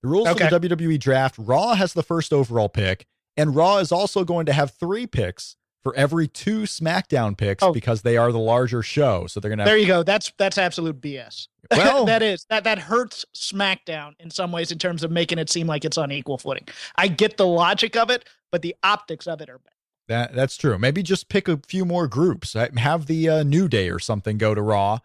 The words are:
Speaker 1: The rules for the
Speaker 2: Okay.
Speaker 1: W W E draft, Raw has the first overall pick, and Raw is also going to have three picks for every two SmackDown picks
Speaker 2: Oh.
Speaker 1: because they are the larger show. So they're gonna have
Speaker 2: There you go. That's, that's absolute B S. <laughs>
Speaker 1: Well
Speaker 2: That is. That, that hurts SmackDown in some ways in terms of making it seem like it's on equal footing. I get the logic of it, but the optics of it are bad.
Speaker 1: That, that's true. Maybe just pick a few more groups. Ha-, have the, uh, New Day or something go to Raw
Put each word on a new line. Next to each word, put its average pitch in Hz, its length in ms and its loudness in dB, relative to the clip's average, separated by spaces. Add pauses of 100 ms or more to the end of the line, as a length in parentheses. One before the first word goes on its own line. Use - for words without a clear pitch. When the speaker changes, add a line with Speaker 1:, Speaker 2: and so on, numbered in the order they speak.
Speaker 1:
The 123 80 -4
rules 202 180 2
for 170 60 4
the 190 120 2
Speaker 2:
Okay. 156 40 4
Speaker 1:
W 175 200 2
W 165 200 0
E 156 80 2
draft, 131 400 2
Raw 147 380 2
has 185 180 0
the 165 100 0
first 165 300 -2
overall 117 360 2
pick, 95 360 -2 (320)
and 151 180 2
Raw 180 220 4
is 185 140 0
also 190 340 0
going 170 220 -2
to 147 60 2
have 143 180 2
three 208 360 -4
picks - 480 -6 (260)
for 131 140 -6
every 147 320 2
two 214 360 -4
SmackDown 160 760 -2
picks 101 260 0
Speaker 2:
Oh. 185 80 6
Speaker 1:
because 117 300 -2
they 117 160 2
are 120 140 4
the 117 80 0
larger 117 440 0
show. 110 440 0
So 104 120 -10
they're 104 100 -6
gonna 107 140 -4
have 202 60 4
Speaker 2:
There 214 80 6
you 208 100 4
go. 175 160 4
That's, 196 340 0
that's 196 200 0
absolute 170 420 -2
B 143 180 -10
S. - 300 -16 (120)
<laughs> - 120 -4
Speaker 1:
Well 240 340 4
Speaker 2:
That 226 160 4
is. 208 280 -2
That, 214 160 -2
that 214 140 0
hurts 208 460 -4 (100)
SmackDown 175 840 -4
in 165 100 -18
some 175 220 -4
ways 170 200 -4
in 170 60 -8
terms 170 260 -4
of 160 80 -4
making 170 280 -2
it 156 100 -4
seem 165 180 -2
like 151 180 -2
it's 156 120 -4
on 147 140 -2
equal 139 260 -8
footing. - 300 -8 (300)
I 185 100 2
get 202 300 0
the 196 100 4
logic 175 480 2
of 226 140 2
it, 247 180 -2 (240)
but 170 100 -2
the 170 220 -8
optics 196 440 -2
of 160 140 -8
it 147 80 -20
are 131 100 -20
bad. - 140 -20 (360)
Speaker 1:
That, 120 240 -2
that's 131 240 -2
true. 117 200 0
Maybe 139 260 0
just 175 260 -2
pick 202 180 -2
a 165 100 0 (100)
few 185 180 -2
more 175 220 0
groups. 135 460 0
Ha-, 113 240 0
have 147 280 0
the, 160 240 0
uh, 156 140 2
New 156 260 2
Day 98 200 0
or 87 100 -4
something 107 380 -4
go 107 180 2
to 104 60 -2
Raw 104 440 2